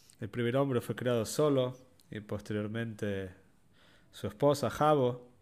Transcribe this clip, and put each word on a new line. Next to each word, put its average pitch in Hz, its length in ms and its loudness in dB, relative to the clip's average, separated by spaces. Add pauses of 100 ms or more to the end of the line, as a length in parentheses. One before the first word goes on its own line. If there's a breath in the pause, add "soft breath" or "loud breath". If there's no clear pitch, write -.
(200 soft breath)
el 104 100 -8
primer 120 280 0
hombre, 135 240 2
fue 117 160 -6
creado 120 280 0
solo 131 520 2 (340)
y 107 80 -8
posteriormente 104 1120 -4 (800 soft breath)
su - 160 -8
esposa, 139 420 2
Jabo. 135 640 2 (100)